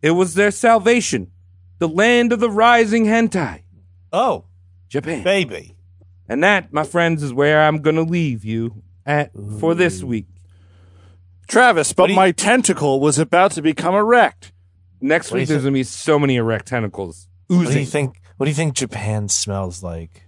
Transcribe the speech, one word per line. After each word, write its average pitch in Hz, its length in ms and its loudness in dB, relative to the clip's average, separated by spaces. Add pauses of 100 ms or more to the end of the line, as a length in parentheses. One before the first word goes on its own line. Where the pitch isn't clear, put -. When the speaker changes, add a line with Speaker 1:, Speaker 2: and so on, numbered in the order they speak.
Speaker 1:
It 151 100 2
was 175 220 0
their 202 180 2
salvation, 220 760 2 (500)
the 170 100 -2
land 233 420 2
of 233 80 -2
the 233 100 0
rising 226 540 4
hentai. 208 600 -2 (500)
Speaker 2:
Oh. 190 320 -2 (420)
Speaker 1:
Japan. 143 380 -6
Speaker 2:
Baby. 175 500 -2 (540)
Speaker 1:
And 127 120 -2
that, 190 300 2
my 151 140 -2
friends, 165 360 -2
is 139 120 -6
where 147 300 2
I'm 151 180 0
gonna 160 220 0
leave 160 420 -4
you 110 360 -6 (240)
at 147 260 -2 (280)
for 165 160 0
this 170 260 -2
Speaker 2:
Ooh. - 60 -12
Speaker 1:
week. 113 200 -6 (1200)
Speaker 3:
Travis, 214 440 4
but 185 100 4
Speaker 2:
What 185 40 4
do 196 60 2
you - 40 2
Speaker 3:
my 185 140 4
tentacle 196 680 0
was 143 200 2
about 175 340 2
to 160 80 -10
become 160 340 -2
erect. 214 580 2 (480)
Speaker 1:
Next 156 300 -2
Speaker 2:
What 185 60 -4
do - 20 0
Speaker 1:
week, - 100 -2
Speaker 2:
you 156 60 0
Speaker 1:
there's 139 80 -2
Speaker 2:
thi- 135 40 -2
Speaker 1:
gonna 139 60 0
be 131 100 0
so 147 360 -2
many 139 180 0
erectentacles 110 880 -6 (200)
Speaker 2:
What 175 100 0
do 180 60 4
you 160 60 -2
Speaker 1:
oozing. 143 160 -2
Speaker 2:
think, 135 360 -6 (160)
what 135 80 -2
do 147 60 0
you 143 40 -4
think 156 200 -2
Japan 107 540 -6
smells 95 540 -6
like? 82 440 -14